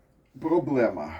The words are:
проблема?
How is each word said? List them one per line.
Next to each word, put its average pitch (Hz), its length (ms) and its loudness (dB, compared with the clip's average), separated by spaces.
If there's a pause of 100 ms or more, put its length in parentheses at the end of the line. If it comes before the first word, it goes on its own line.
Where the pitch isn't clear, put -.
(400)
проблема? 123 800 0